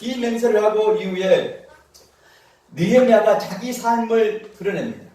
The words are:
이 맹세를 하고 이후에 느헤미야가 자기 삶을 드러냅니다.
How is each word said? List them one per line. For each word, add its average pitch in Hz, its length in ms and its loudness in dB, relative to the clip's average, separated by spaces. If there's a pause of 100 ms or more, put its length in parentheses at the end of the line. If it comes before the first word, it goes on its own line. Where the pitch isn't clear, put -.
이 247 180 -8
맹세를 226 460 0
하고 214 320 2
이후에 185 680 -2 (1080)
느헤미야가 214 680 4
자기 240 340 -8
삶을 226 840 -2
드러냅니다. - 460 -8 (100)